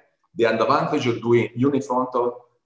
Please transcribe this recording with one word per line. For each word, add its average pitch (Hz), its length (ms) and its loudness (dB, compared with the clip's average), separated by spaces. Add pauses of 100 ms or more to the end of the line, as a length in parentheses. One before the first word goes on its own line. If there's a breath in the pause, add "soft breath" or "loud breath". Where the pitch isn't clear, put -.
(340)
The 110 100 0
advantage 131 640 0
of 113 160 -2
doing 117 340 2
unifrontal, 127 760 0 (340)